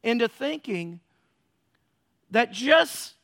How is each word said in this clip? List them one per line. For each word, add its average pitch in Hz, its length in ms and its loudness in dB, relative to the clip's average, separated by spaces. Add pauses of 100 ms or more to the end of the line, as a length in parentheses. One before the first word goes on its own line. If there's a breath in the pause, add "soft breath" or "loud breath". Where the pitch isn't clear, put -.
into 233 260 0
thinking 208 720 -6 (1300)
that 233 220 0
just 277 720 2